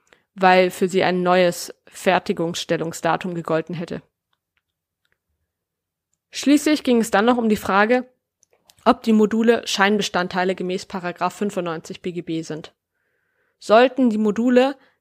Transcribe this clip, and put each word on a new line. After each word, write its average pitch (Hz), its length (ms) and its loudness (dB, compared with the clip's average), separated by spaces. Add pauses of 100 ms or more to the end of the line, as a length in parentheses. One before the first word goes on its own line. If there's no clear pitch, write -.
(340)
weil 185 380 4
für 190 160 -2
sie 180 160 0
ein 180 200 0
neues 180 520 0 (120)
Fertigungsstellungsdatum 170 1500 -4
gegolten 160 400 -4
hätte. 165 260 -10 (2250)
Schließlich 294 520 0
ging 240 180 2
es 220 100 -4
dann 202 140 2
noch 240 120 2
um 226 120 0
die 208 80 2
Frage, 220 520 0 (760)
ob - 180 2
die 226 100 2
Module 220 540 2
Scheinbestandteile 185 880 -2
gemäß 185 300 -6
Paragraph 175 500 -6
fünfundneunzig 180 680 -8
B 185 120 -8
G 170 80 -10
B 160 220 -6
sind. 156 300 -12 (840)
Sollten 247 500 4
die 214 80 0
Module 240 600 2 (240)